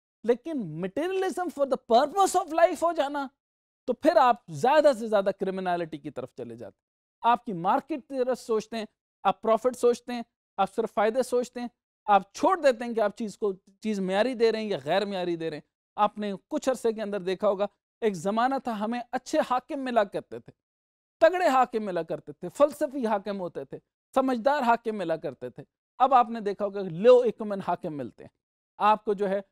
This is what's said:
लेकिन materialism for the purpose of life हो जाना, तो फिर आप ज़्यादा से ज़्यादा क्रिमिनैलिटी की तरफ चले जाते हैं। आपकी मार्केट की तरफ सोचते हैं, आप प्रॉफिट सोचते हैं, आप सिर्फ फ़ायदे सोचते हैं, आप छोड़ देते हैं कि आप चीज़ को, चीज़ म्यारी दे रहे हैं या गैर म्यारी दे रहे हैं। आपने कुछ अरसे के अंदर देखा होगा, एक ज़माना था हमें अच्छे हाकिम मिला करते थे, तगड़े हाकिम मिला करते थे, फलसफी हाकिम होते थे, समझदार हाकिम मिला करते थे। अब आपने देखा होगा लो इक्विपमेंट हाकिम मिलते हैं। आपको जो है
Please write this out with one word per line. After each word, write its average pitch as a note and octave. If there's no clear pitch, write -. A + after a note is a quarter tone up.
लेकिन A3+
materialism F4+
for C#4
the B3+
purpose D4+
of F4+
life E4+
हो E4
जाना, C#4+
तो B3+
फिर D#4+
आप B3
ज़्यादा C#4
से A3+
ज़्यादा G3+
क्रिमिनैलिटी F3+
की C#3+
तरफ -
चले A#2
जाते A2+
हैं। -
आपकी A#3+
मार्केट G#3+
की C4+
तरफ B3
सोचते A3
हैं, G#3+
आप F#3+
प्रॉफिट A3
सोचते A#3+
हैं, A#3+
आप G3
सिर्फ A3
फ़ायदे A3+
सोचते B3
हैं, A#3+
आप G3
छोड़ F4+
देते B3+
हैं A#3+
कि G#3+
आप G#3
चीज़ G#3+
को, G3+
चीज़ G3+
म्यारी G3
दे A3+
रहे A3
हैं G#3+
या F3+
गैर E3
म्यारी F3+
दे D#3+
रहे D3+
हैं। D3+
आपने G#3
कुछ D4+
अरसे A#3+
के G#3+
अंदर G3+
देखा F#3
होगा, G3
एक G#3+
ज़माना A3
था B3+
हमें A3
अच्छे D4+
हाकिम B3+
मिला B3
करते C#3+
थे, -
तगड़े F4
हाकिम B3+
मिला F3+
करते D3+
थे, F3
फलसफी C#4+
हाकिम G#3
होते E3+
थे, C#3
समझदार C4
हाकिम A#3
मिला E3
करते C3
थे। C#3
अब C4
आपने A#3
देखा G3+
होगा G3+
लो G3+
इक्विपमेंट G3+
हाकिम E3+
मिलते C3+
हैं। -
आपको G#3
जो G3+
है G3